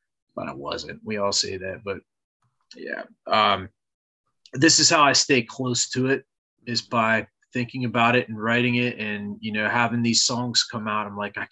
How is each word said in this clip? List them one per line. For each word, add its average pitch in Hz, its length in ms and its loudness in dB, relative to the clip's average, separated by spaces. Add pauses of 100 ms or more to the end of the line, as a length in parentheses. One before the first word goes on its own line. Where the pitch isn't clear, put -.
(360)
but - 120 -8
I - 60 -12
wasn't. - 500 -10
We 107 140 -6
all 101 160 0
say 95 240 -4
that, 92 260 -8
but 98 140 -6 (760)
yeah. - 280 -10 (240)
Um, 101 420 2 (840)
this 156 260 4
is - 100 4
how 165 140 4
I 135 100 6
stay 131 280 4
close 123 480 -4
to 127 180 0
it, 135 180 0 (400)
is 117 160 -4
by 110 460 0 (260)
thinking 123 320 -2
about 117 300 2
it 123 140 2
and 107 120 -8
writing 120 340 2
it 123 240 0
and, 104 420 -6
you 110 100 -6
know, 107 160 0
having 117 360 2
these 117 200 4
songs 120 400 0
come 110 240 -6
out. 107 200 -2
I'm 101 100 -12
like, 101 200 -8
"I - 140 -8